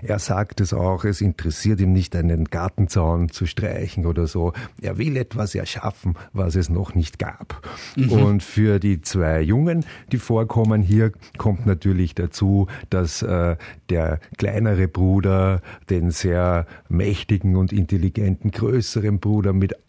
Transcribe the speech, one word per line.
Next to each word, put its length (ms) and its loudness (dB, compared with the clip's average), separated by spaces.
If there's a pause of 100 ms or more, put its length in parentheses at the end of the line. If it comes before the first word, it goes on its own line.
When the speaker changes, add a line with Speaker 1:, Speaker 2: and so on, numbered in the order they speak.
Speaker 1:
er 160 -2
sagt 420 -2
es 100 0
auch, 320 0
es 160 -2
interessiert 640 0
ihm 120 4
nicht, 220 0
einen 300 2
Gartenzaun 840 0
zu 180 -4
streichen 580 -4
oder 220 0
so. 260 -2 (260)
Er 200 -6
will 180 -2
etwas 380 -6
erschaffen, 580 -6 (180)
was 240 -2
es 140 0
noch 240 -2
nicht 240 -2
gab. 500 -10 (280)
Speaker 2:
Mhm. 160 2
Speaker 1:
Und 320 4
für 360 2
die 220 0
zwei 400 0
Jungen, 420 2 (280)
die 80 0
vorkommen, 640 2
hier 280 4 (280)
kommt 260 0
natürlich 480 2
dazu, 540 0 (240)
dass, 320 -2
äh, 340 0 (320)
der 300 0 (180)
kleinere 500 0
Bruder 760 2 (280)
den 220 2
sehr 560 0 (220)
mächtigen 680 0
und 160 2
intelligenten 800 0
größeren 680 -2
Bruder 340 0
mit 200 2 (160)